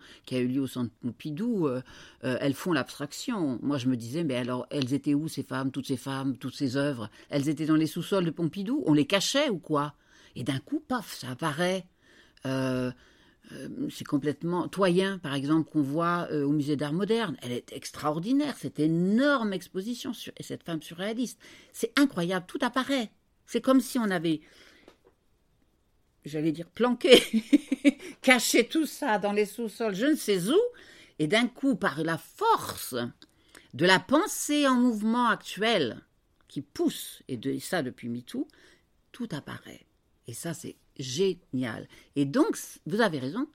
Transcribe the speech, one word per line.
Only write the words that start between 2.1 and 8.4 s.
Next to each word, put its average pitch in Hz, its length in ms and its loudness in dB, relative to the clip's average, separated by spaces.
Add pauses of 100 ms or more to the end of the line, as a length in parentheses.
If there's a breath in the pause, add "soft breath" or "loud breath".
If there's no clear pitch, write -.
euh, 127 180 0
elles 139 140 0
font - 180 -2
l'abstraction. 143 880 -2
Moi, 143 160 0
je 123 100 0
me 131 80 4
disais, 120 280 -4
mais 131 120 0
alors, 123 360 -2
elles 139 220 -2
étaient 143 200 0
où, 147 140 0
ces 143 160 -6
femmes, 135 280 -4
toutes 135 160 -6
ces 135 100 -2
femmes, 135 400 -4
toutes 127 180 -8
ces 131 200 -2
œuvres ? 139 340 -2 (200 loud breath)
Elles 143 200 0
étaient 151 180 -2
dans 156 80 4
les 156 120 4
sous-sols 175 380 0
de 165 60 0
Pompidou ? 190 560 -2